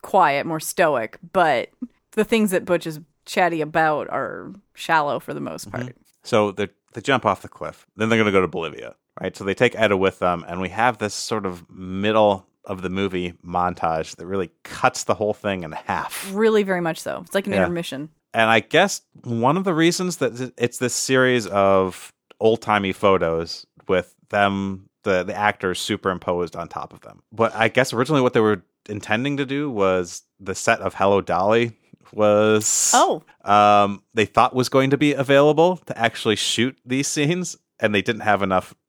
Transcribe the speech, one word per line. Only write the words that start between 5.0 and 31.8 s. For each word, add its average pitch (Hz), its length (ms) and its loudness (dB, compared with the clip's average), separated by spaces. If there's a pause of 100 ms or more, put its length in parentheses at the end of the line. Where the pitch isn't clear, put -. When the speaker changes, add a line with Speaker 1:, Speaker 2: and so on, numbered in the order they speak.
Speaker 1:
for 143 160 -10
the 147 60 -10
most 101 300 -12
Speaker 2:
Mm-hmm. - 120 -8
Speaker 1:
part. - 140 -14 (260)
Speaker 2:
So 107 300 2
they, 98 160 -4 (240)
they 117 80 -14
jump 127 260 0
off 98 160 0
the - 60 -18
cliff. - 380 -14 (100)
Then 107 120 0
they're 113 100 2
gonna 107 120 4
go 95 100 4
to 92 80 0
Bolivia, 73 460 -10 (260)
right? 92 160 -8
So - 60 -14
they 98 120 -2
take 123 220 2
Etta 104 200 2
with 95 240 0
them, 87 260 -2
and 90 140 -8
we 92 80 -6
have 110 300 -2
this 107 160 -6
sort 110 320 -6
of 87 220 -10
middle 98 760 0 (200)
of 95 140 -8
the 90 80 -6
movie 90 460 -4 (100)
montage 87 720 -4
that 85 100 -16
really 95 240 -6 (120)
cuts - 420 -4
the 117 100 0
whole 104 200 -2
thing 98 300 -6
in 78 80 -12
half. - 600 -8
Speaker 1:
Really 214 300 2
very 190 180 -2
much 160 180 -4
so. - 220 -8
It's - 140 -18
like 196 120 -2
an 196 60 -4
Speaker 2:
Yeah. 101 100 2
Speaker 1:
intermission. 135 460 -4 (240)
Speaker 2:
And 113 160 2
I 113 120 4
guess 180 420 0 (200)
one 123 360 0
of 196 60 -4
the 185 100 0
reasons 170 420 0
that 117 200 -2
th-, 123 200 -10
it's 120 220 -2
this 123 160 -2
series 127 520 2
of 98 640 2 (300)
old-timey 107 520 2
photos 85 720 0 (200)
with 92 280 -2 (160)
them, 98 580 -2 (140)
the, 92 220 0
the 92 120 -8
actors 101 420 -2
superimposed 90 800 -4
on 85 120 -10
top - 260 -12
of - 80 -20
them. - 280 -20
But 110 240 -2
I 110 140 2
guess 127 240 0
originally 127 300 0
what 123 100 2
they 120 80 4
were 107 240 2 (240)
intending 110 480 -4
to 139 80 -4
do 139 260 -4
was 92 520 0 (180)
the 95 140 -8
set - 260 0
of 95 140 -4
Hello, 98 260 2
Dolly 107 560 0 (380)